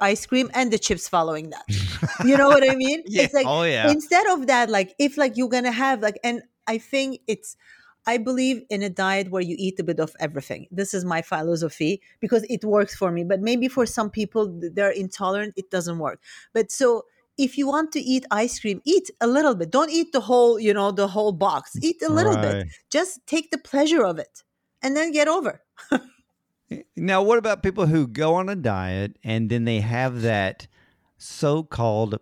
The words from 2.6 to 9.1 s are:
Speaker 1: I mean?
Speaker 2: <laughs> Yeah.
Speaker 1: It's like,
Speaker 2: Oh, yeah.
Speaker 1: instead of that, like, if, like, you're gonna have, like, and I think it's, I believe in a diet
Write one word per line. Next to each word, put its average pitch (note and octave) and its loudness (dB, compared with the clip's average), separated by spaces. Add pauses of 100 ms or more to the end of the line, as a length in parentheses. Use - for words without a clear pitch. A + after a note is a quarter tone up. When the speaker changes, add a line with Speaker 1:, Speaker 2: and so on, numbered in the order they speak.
Speaker 1:
I C4+ 2
mean? C#4 -2
Speaker 2:
<laughs> - -18
Yeah. G3+ 2
Speaker 1:
It's - -2
like, C#4 2
Speaker 2:
Oh, D#3 2
yeah. D#3+ 2
Speaker 1:
instead F4 4
of D#4 0
that, A#3+ 4
like, G3 0
if, C#4+ 0
like, C4 0
you're B3 0
gonna B3 0
have, B3+ 0
like, G#3 -2
and A#3+ -4 (240)
I A3+ -2
think C4+ -4
it's, - -6 (500)
I A#3+ 0
believe B3+ -2
in G3+ -4
a G3+ -4
diet F#3+ -2